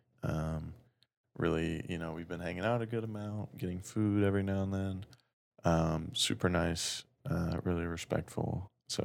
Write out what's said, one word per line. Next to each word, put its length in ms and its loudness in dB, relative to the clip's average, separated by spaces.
Um, 520 -2
really, 520 2
you 100 -2
know, 140 -4
we've 160 -8
been 120 -6
hanging 240 -4
out 180 2
a 40 -2
good 180 -4
amount, 540 -6
getting 220 -4
food 440 2
every 180 4
now 200 0
and 100 0
then. 320 -2
Um, 500 4
super 340 2
nice, 560 2
uh, 360 0
really 200 0
respectful. 840 -4
So 160 -2